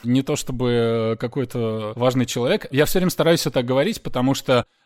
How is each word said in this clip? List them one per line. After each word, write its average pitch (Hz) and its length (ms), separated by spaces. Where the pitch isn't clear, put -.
не 123 200
то 147 140
чтобы 117 840
какой-то 113 760
важный 123 300
человек. 143 440
Я 143 140
все - 140
время 180 120
стараюсь 165 360
это 139 160
говорить, 135 400
потому 131 320
что, 123 320